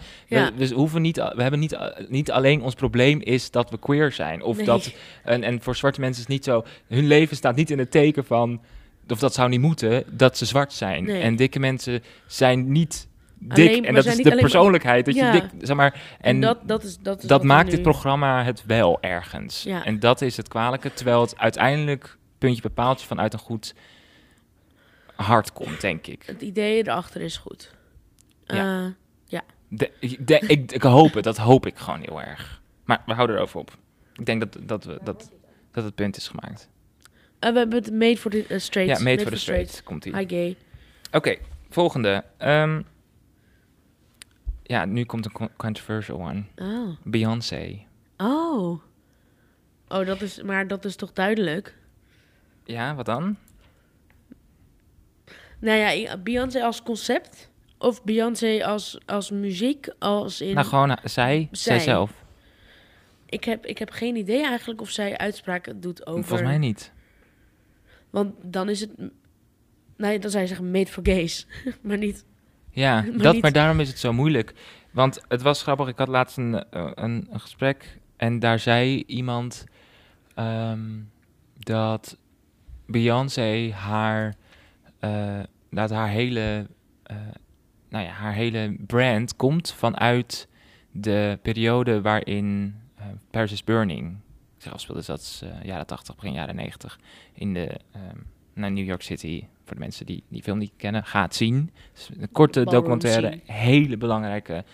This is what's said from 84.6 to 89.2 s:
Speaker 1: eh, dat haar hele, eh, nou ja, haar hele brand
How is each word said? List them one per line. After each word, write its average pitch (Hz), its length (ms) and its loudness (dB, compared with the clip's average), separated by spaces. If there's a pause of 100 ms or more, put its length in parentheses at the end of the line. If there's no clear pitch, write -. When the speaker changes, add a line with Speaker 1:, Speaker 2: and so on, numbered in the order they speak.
Speaker 1:
eh, 104 400 -6 (300)
dat 104 200 -2
haar 107 200 -2
hele, 107 580 -2 (360)
eh, 104 120 -14 (760)
nou 104 160 -6
ja, 85 60 -12
haar 104 220 -6
hele 110 420 -2 (120)
brand 120 480 2